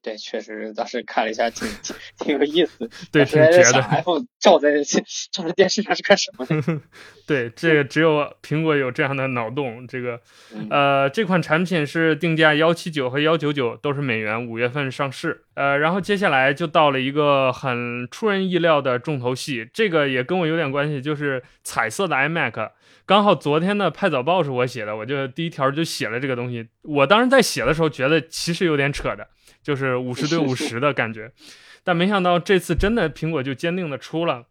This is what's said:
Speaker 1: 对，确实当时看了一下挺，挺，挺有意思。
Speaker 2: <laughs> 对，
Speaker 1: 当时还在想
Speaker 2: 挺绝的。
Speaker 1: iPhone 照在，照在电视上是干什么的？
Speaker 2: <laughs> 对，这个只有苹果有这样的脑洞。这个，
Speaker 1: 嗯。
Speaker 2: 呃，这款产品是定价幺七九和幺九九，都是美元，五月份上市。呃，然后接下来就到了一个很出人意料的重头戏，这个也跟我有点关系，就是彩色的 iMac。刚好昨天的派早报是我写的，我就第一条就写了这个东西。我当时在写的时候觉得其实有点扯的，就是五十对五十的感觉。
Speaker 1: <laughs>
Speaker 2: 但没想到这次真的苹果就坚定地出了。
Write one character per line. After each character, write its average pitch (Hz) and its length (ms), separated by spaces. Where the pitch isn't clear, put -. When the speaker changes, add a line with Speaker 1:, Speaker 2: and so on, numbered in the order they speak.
Speaker 1:
对， 110 140
确 110 240
实 110 340
当 113 140
时 120 160
看 117 220
了 110 40
一 110 40
下 117 160
挺， - 180
挺， - 120
挺 147 180
有 143 60
意 156 200
思。 117 340
Speaker 2:
<laughs> - 140
对， 147 120
Speaker 1:
当 - 40
时 151 120
还 156 120
在 175 120
想 120 100
Speaker 2:
挺 - 80
绝 - 80
的。 - 80
Speaker 1:
iPhone 165 280
照 180 180
在， 143 120
照 190 120
在 165 80
电 180 180
视 - 120
上 185 120
是 - 80
干 196 160
什 - 200
么 127 80
的？ 156 360
Speaker 2:
<laughs> - 300
对， 123 220
这 160 260
个 147 80
只 143 160
有 151 420
苹 156 220
果 156 120
有 135 140
这 151 140
样 139 120
的 135 140
脑 120 200
洞。 127 360
这 127 140
个， 120 220
Speaker 1:
嗯。 214 140
Speaker 2:
呃， 139 400
这 214 160
款 175 160
产 160 220
品 165 220
是 160 300
定 160 220
价 156 180
幺 160 180
七 170 160
九 139 200
和 135 100
幺 156 180
九 147 140
九， 123 240
都 143 180
是 139 60
美 123 200
元， 113 280
五 113 100
月 120 120
份 139 200
上 135 220
市。 - 320
呃， 139 220
然 156 140
后 196 80
接 202 160
下 190 140
来 139 240
就 170 120
到 151 260
了 135 80
一 131 120
个 139 400
很 123 580
出 220 200
人 190 180
意 180 120
料 160 220
的 127 160
重 139 220
头 123 160
戏， 120 380
这 214 160
个 151 180
也 127 160
跟 180 160
我 165 80
有 160 80
点 151 160
关 143 160
系， 147 140
就 147 140
是 143 280
彩 117 260
色 190 180
的 151 80
iMac。 135 560
刚 202 180
好 202 100
昨 147 260
天 196 180
的 190 120
派 190 200
早 139 120
报 165 220
是 139 80
我 123 160
写 117 180
的， 107 100
我 110 100
就 135 220
第 165 180
一 170 40
条 135 220
就 156 120
写 131 240
了 117 120
这 139 80
个 127 80
东 120 140
西。 117 180
我 143 240
当 208 140
时 254 80
在 196 120
写 120 240
的 151 80
时 156 80
候 160 80
觉 131 180
得 156 140
其 - 320
实 180 120
有 156 100
点 139 160
扯 120 240
的， 101 100
就 143 140
是 131 180
五 127 180
十 151 140
对 165 100
五 131 160
十 123 240
的 139 160
感 113 200
觉。 107 180
Speaker 1:
<laughs> - 260
Speaker 2:
但 180 100
没 175 100
想 196 160
到 175 160
这 185 220
次 170 160
真 208 180
的 180 160
苹 156 220
果 147 100
就 135 120
坚 170 240
定 175 120
地 135 80
出 165 280
了。 127 260